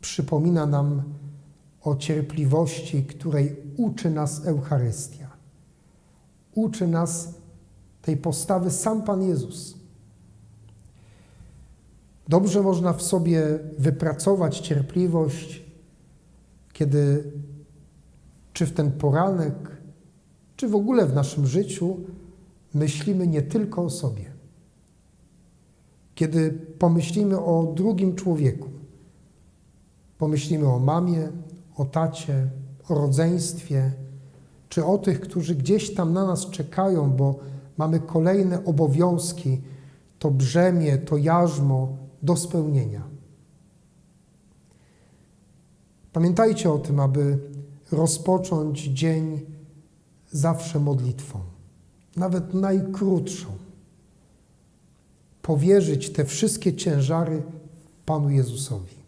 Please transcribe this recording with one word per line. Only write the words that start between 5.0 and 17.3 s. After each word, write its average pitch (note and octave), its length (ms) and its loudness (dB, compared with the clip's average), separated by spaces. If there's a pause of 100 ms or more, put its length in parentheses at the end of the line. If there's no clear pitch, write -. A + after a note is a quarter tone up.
Uczy G#3 320 0
nas E3 460 -2 (680)
tej D#3 160 -2
postawy F3 540 -2
sam A3 320 -2
Pan F#3+ 200 0
Jezus. - 540 -4 (2500)
Dobrze F#3+ 340 4
można F3+ 320 2
w E3+ 80 -4
sobie D#3+ 580 2 (180)
wypracować D#3 840 0
cierpliwość, D#3+ 1040 -2 (1080)
kiedy D3 580 2 (1200)